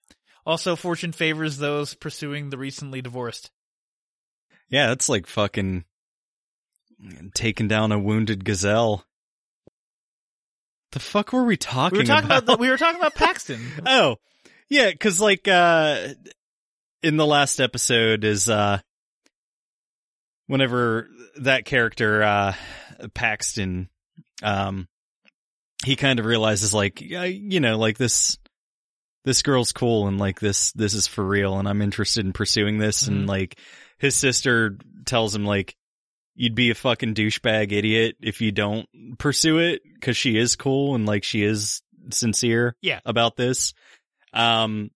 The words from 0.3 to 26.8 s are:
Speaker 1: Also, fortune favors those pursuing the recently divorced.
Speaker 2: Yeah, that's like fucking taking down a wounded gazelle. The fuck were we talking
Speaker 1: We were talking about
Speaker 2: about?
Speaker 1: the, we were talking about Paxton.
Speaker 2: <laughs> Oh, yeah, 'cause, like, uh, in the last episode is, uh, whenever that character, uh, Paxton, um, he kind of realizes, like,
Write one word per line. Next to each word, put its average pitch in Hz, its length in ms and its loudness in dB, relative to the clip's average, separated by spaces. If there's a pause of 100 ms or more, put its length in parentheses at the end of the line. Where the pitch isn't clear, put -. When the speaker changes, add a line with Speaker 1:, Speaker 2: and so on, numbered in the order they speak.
Speaker 1:
Also, 165 300 -2
fortune 170 360 -6
favors 156 460 -4
those 147 360 -4
pursuing 147 560 -10
the 135 80 -12
recently 135 440 -12
divorced. 123 480 -10 (1200)
Speaker 2:
Yeah, 135 200 0
that's 131 200 -2
like 107 180 -2
fucking 98 580 -4 (1500)
taking 107 340 -2
down 107 240 2
a 104 60 0
wounded 104 460 0
gazelle. 104 600 0 (1900)
The - 80 -10
fuck - 320 -4
were 254 120 2
we 220 120 4
talking 165 420 -2
Speaker 1:
We 220 40 4
were 240 40 2
talking 302 200 4
about 269 180 2
Speaker 2:
about? 240 120 4
Speaker 1:
the, 226 40 -2
we 247 100 2
were 262 80 2
talking 330 220 2
about 302 140 0
Paxton. 311 460 -2 (140)
Speaker 2:
<laughs> 151 120 -8
Oh, 208 300 4 (520)
yeah, 254 240 4
'cause, 175 280 0
like, 208 280 2
uh, 165 600 4 (920)
in 156 140 2
the 156 100 4
last 143 340 2
episode 113 640 2
is, 104 240 2
uh, 101 320 2 (1700)
whenever 123 640 0 (280)
that 131 280 0
character, 110 580 2
uh, 101 320 4 (600)
Paxton, 98 720 -4 (540)
um, 98 460 -4 (960)
he 135 120 0
kind 135 220 2
of 110 80 -2
realizes, 110 480 2
like, 101 260 0